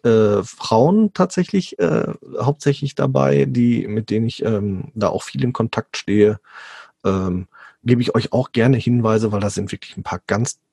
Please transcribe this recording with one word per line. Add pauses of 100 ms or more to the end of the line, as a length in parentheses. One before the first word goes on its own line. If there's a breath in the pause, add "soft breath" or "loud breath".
äh,
Frauen
tatsächlich,
äh, (300)
hauptsächlich
dabei,
die,
mit
denen
ich,
ähm,
da
auch
viel
in
Kontakt
stehe. (640 loud breath)
Ähm, (380 loud breath)
gebe
ich
euch
auch
gerne
Hinweise,
weil
da
sind
wirklich
ein
paar
ganz (140)